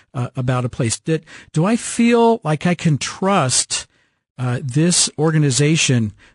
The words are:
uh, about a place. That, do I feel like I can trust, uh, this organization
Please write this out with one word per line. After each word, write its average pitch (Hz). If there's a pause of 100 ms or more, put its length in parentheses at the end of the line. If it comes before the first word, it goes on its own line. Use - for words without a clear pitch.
(140)
uh, 123
about 123
a 120
place. -
That, 160 (280)
do 156
I 226
feel 233
like 156
I 175
can 147
trust, - (500)
uh, 123
this 151
organization 147 (220)